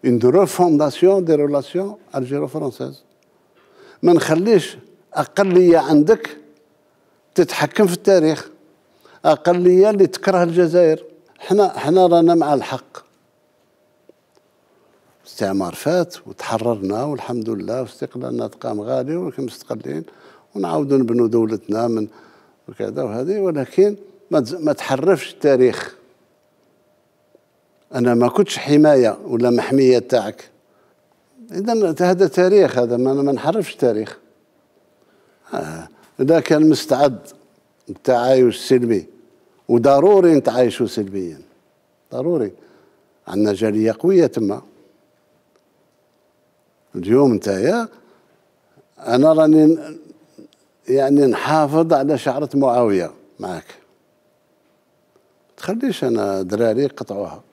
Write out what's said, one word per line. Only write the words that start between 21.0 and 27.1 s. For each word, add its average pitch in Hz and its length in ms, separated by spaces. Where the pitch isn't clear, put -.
دولتنا 110 600
من 110 200
وكذا 110 340
وهذه، 131 360
ولكن 185 560
ما 123 140
تز-، 135 100
ما 151 180
تحرفش 139 600
التاريخ. 127 600